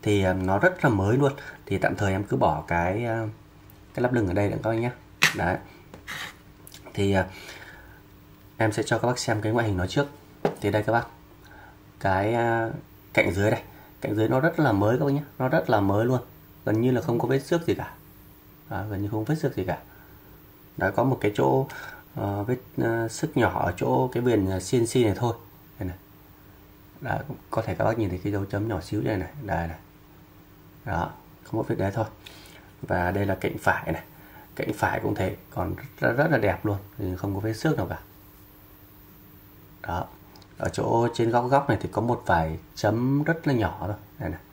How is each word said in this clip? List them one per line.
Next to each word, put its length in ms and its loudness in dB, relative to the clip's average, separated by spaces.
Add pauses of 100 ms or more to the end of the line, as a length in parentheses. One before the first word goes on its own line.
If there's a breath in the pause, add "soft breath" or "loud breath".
Thì, 220 4
à, 80 4
nó 260 2
rất 260 2
là 60 6
mới 260 4
luôn. 160 4 (340 loud breath)
Thì 120 -2
tạm 180 0
thời 160 0
em 120 -2
cứ 120 -2
bỏ 300 2
cái, 380 0
à, 220 -2 (680)
cái 80 -2
lắp 100 2
lưng 160 2
ở 60 -2
đây 160 2
đã 120 -4
các 80 0
bác 60 0
nhé. 140 0 (460)
Đấy. 200 0 (1400 loud breath)
Thì, 180 2
à, 140 4 (1300 loud breath)
em 160 2
sẽ 100 -2
cho 160 0
các 100 0
bác 100 0
xem 220 0
cái 120 0
ngoại 140 2
hình 100 0
nó 100 0
trước. 200 0 (540)
Thì 100 0
đây 120 2
các 100 0
bác. 140 2 (920 loud breath)
Cái, 340 2
à, 360 2 (440)
cạnh 180 2
dưới 180 4
đây. 100 0 (400 loud breath)
Cạnh 140 -2
dưới 140 2
nó 120 4
rất 200 2
là 120 6
mới 260 4
các 60 2
bác 80 2
nhé. 100 0 (160)
Nó 100 0
rất 220 2
là 100 6
mới 260 4
luôn. 140 2 (440)
Gần 160 2
như 100 4
là 100 2
không 180 0
có 100 0
vết 100 4
xước 280 0
gì 80 4
cả. 160 -6 (800)
Đó, 200 -4
gần 120 -4
như 60 -2
không 160 -2
có 100 0
vết 60 -4
xước 160 -2
gì 80 -2
cả. 140 -2 (1000 loud breath)
Đấy, 200 0
có 80 2
một 160 2
cái 140 2
chỗ, 320 2 (480 loud breath)
ờ, 280 -2
vết, 140 0 (220)
ờ, 300 0
xước 280 -4
nhỏ 280 2
ở 120 0
chỗ 360 2
cái 100 0
viền, 280 4
ờ, 100 -2
C 140 -4
N 120 4
C 100 -2
này 200 4
thôi. 180 0 (440)
Đây 100 -4
này. 80 -8 (1040)
Đấy, 180 -2 (320)
có 120 -2
thể 120 -4
các 100 -2
bác 140 2
nhìn 100 0
thấy 160 -4
cái 80 -2
dấu 120 -2
chấm 240 -2
nhỏ 120 -2
xíu 220 -4
đây 140 0
này. 120 -4 (140)
Đây 260 -2
này. 100 -10 (1080)
Đó, 260 -2 (340)
có 80 -14
một 160 -2
vết 100 -2
đấy 160 0
thôi. 100 0 (800 loud breath)
Và 280 0
đây 160 0
là 80 0
cạnh 240 -4
phải 340 0
này. 100 -6 (540 loud breath)
Cạnh 160 -4
phải 280 0
cũng 140 -2
thế, 220 -2 (140)
còn 240 -4 (260)
rất, 120 2
rất 180 2
là 80 4
đẹp 280 0
luôn, 120 0 (380)
không 180 -4
có 60 -4
vết 120 -2
xước 240 0
nào 100 -2
cả. 120 -8 (1800)
Đó. 220 -4 (540)
Ở 100 -2
chỗ 460 2
trên 160 2
góc 200 2
góc 180 4
này 120 2
thì 120 -6
có 100 0
một 240 0
vài 320 2 (160)
chấm 480 2
rất 240 0
là 80 2
nhỏ 260 0
thôi. 160 -4 (220)
Đây 120 -6
này. 100 -8 (120)